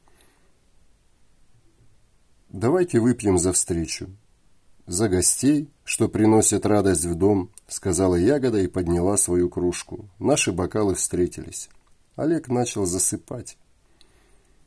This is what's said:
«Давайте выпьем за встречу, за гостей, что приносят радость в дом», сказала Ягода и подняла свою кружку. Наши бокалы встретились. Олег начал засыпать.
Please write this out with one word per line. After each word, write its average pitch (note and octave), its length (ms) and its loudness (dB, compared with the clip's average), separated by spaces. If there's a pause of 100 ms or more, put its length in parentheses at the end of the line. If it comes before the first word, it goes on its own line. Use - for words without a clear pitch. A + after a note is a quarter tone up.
(2500)
«Давайте C#3 500 0
выпьем A2+ 380 2
за F2 140 2
встречу, E2+ 580 -4 (760)
за G#2 240 -2
гостей, C#3+ 600 2 (140)
что - 240 -2
приносят G#2+ 580 2
радость G2 400 2
в E2+ 100 -4
дом», F#2+ 360 0 (160)
сказала F#2 480 0
Ягода A#2 440 2
и F#2 80 0
подняла F2 500 0
свою F2+ 320 2
кружку. F2+ 580 -6 (120)
Наши A#2 340 0
бокалы F#2 420 0
встретились. - 720 -6 (460)
Олег D#3 320 -4
начал A#2+ 380 -2
засыпать. - 720 -6 (1080)